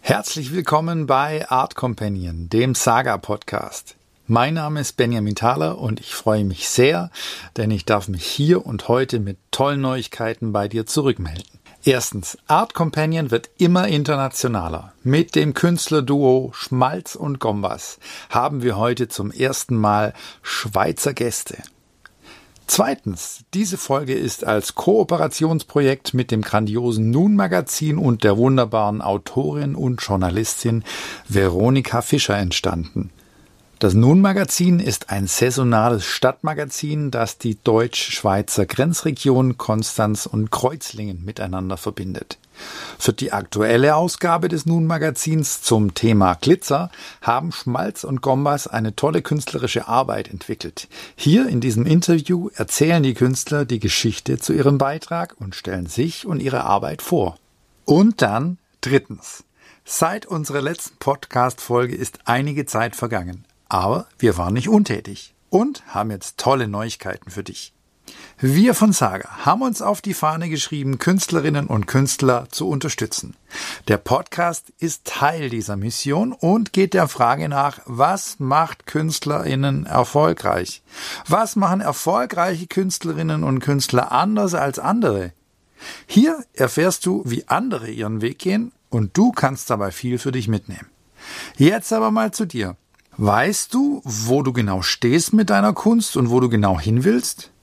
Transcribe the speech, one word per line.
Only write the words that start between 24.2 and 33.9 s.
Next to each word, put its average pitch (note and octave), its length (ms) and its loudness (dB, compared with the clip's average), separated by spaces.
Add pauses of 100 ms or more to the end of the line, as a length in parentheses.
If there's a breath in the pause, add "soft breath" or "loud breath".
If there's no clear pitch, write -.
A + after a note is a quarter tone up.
als G#2+ 320 -2
Kooperationsprojekt D#3 1400 0
mit B2+ 160 0
dem G#2+ 100 2
grandiosen A2 720 0
Nun F#3+ 260 4
Magazin F3 640 0
und A#2+ 260 2
der G#2 140 6
wunderbaren A2+ 640 2
Autorin D3 720 -2
und B2+ 260 -2
Journalistin G#2 840 0 (460 loud breath)
Veronika G#2+ 720 4
Fischer A2+ 380 0
entstanden. F2 720 -4 (680 soft breath)
Das G2+ 120 4